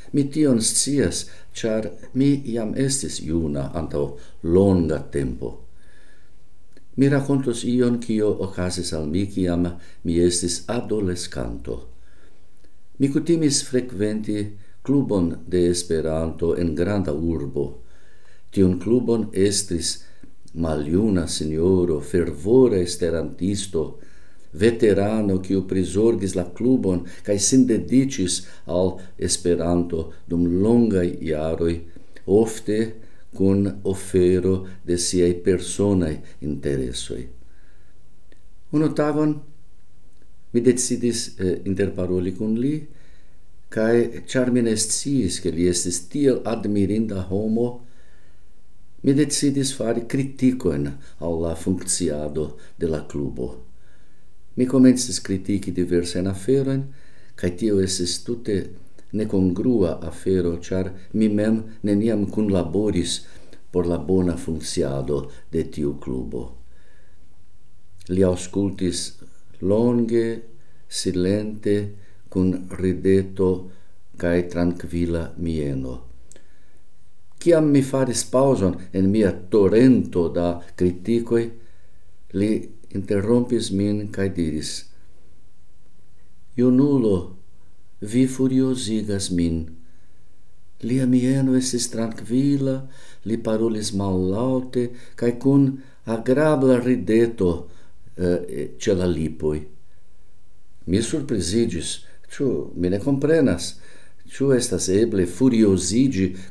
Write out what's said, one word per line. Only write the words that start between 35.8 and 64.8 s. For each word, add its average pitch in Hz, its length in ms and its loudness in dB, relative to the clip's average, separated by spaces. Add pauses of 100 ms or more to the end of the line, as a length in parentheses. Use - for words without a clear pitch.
interesoj. 67 840 -4 (1500)
Unu 151 220 2
tagon 151 400 2 (1160)
mi 120 80 2
decidis, 120 680 2 (100)
eh, 92 260 2
interparoli 92 720 0
kun 107 260 -2
li, 143 160 0 (920)
kaj 117 580 2
ĉar 127 240 2
mi 123 120 4
ne 113 140 2
sciis, 117 640 0
ke 85 120 -2
li 87 160 2
estis 87 400 0
tiel 139 360 2
admirinda 101 840 0
homo, 110 400 0 (1300)
mi 135 120 4
decidis 139 640 2
fari 117 320 0
kritikojn 98 800 0 (300)
al 82 220 -2
la 82 140 0
funkciado 78 1040 -2 (220)
de 87 100 0
la 78 180 -2
klubo. 64 600 -6 (880)
Mi 123 100 4
komencis 127 540 6
kritiki 95 520 -2
diversajn 90 580 0
aferojn, 135 540 0 (500)
kaj - 220 -2
tio 104 240 2
estis 92 440 0
tute 117 320 -2 (540)
nekongrua 101 880 2
afero, 85 560 0
ĉar 92 320 -2 (220)
mi 110 180 4
mem 107 300 2 (240)
neniam 104 440 2
kunlaboris 95 920 0 (480)
por 87 200 0
la 85 120 0
bona 87 380 2
funkciado 69 920 -2 (260)